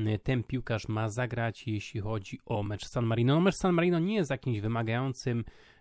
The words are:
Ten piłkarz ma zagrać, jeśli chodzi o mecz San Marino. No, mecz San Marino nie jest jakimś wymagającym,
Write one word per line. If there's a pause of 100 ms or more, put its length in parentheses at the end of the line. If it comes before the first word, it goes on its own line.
(220)
Ten
piłkarz
ma
zagrać,
jeśli
chodzi
o
mecz
San
Marino.
No,
mecz
San
Marino
nie
jest
jakimś
wymagającym, (360)